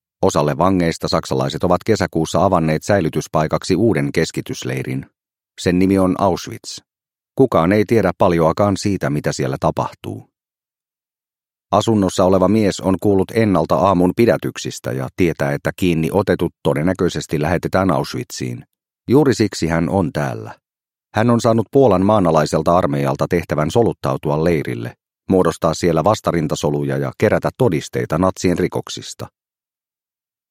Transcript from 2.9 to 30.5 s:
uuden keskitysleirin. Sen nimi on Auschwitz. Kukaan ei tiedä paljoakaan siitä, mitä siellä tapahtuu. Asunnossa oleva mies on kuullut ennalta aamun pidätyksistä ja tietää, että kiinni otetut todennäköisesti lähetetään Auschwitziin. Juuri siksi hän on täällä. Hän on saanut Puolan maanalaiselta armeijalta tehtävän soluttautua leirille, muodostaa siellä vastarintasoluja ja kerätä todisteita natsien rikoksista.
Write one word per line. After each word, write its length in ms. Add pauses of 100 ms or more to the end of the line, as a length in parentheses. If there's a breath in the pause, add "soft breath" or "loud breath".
uuden 360
keskitysleirin. 920 (560)
Sen 180
nimi 200
on 180
Auschwitz. 600 (560)
Kukaan 360
ei 140
tiedä 320
paljoakaan 600
siitä, 320
mitä 240
siellä 260
tapahtuu. 680 (1400)
Asunnossa 540
oleva 220
mies 320
on 220
kuullut 300
ennalta 440
aamun 400
pidätyksistä 760
ja 240
tietää, 380
että 220
kiinni 360
otetut 420 (100)
todennäköisesti 800
lähetetään 500
Auschwitziin. 720 (440)
Juuri 240
siksi 340
hän 220
on 240
täällä. 420 (600)
Hän 140
on 120
saanut 300
Puolan 340
maanalaiselta 720
armeijalta 520
tehtävän 420
soluttautua 720
leirille, 500 (360)
muodostaa 440
siellä 300
vastarintasoluja 960
ja 200
kerätä 400
todisteita 600
natsien 420
rikoksista. 680 (1200)